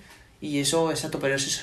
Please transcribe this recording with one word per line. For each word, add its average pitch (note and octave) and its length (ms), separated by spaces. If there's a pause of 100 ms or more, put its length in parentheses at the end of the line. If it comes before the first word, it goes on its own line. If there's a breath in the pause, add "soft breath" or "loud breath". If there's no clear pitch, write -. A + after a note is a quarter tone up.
(420 loud breath)
Y D3 180
eso, D#3+ 320
exacto, D#3 280
pero C#3 160
eso, C#3 120 (160)